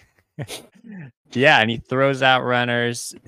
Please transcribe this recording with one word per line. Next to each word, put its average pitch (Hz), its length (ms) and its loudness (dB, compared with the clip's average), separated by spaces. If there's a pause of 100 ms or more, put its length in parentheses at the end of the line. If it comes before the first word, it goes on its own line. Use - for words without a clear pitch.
(380)
<laughs> 147 60 -10 (880)
yeah, 135 280 4
and 110 100 2
he 117 80 -4
throws 135 440 -2
out 131 220 4
runners, 120 680 -2 (140)